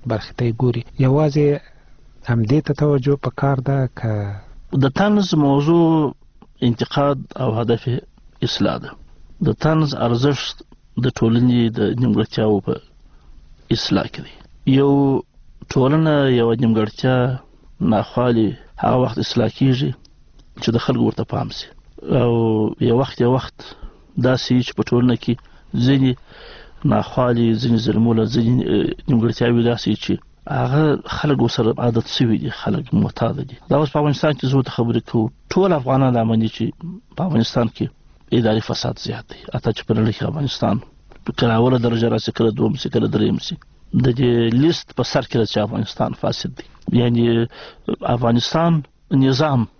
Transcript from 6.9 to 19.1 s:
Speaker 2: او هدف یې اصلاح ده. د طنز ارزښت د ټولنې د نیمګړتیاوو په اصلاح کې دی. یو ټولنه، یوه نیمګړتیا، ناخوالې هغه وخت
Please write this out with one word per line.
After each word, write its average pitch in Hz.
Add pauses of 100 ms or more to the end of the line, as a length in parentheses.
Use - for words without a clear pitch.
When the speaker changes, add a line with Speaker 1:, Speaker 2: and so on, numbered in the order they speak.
Speaker 2:
او 131 (120)
هدف 117
یې 123 (420)
اصلاح -
ده. - (520)
د 139 (100)
طنز 156
ارزښت 120 (480)
د - (120)
ټولنې 120 (160)
د - (220)
نیمګړتیاوو 107
په - (1000)
اصلاح -
کې -
دی. - (440)
یو 139 (520)
ټولنه، 151 (260)
یوه 117
نیمګړتیا، 113 (640)
ناخوالې 113 (340)
هغه 117
وخت 113